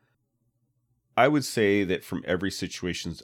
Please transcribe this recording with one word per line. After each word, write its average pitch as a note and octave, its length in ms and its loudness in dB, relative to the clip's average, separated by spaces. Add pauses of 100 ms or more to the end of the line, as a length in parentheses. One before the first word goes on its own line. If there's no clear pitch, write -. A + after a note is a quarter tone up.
(1160)
I B2+ 120 6
would D3 160 2
say G2+ 400 2
that F2+ 200 -4
from - 220 -8
every F2+ 240 -2
situations F2 720 -8